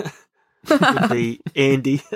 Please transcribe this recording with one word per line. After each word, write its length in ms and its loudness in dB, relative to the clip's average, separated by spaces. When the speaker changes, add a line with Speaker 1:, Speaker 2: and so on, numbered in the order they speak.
Speaker 1:
<laughs> 320 2
would 100 0
be 360 -4
Speaker 2:
<laughs> 80 -12
Speaker 1:
Andy. 460 2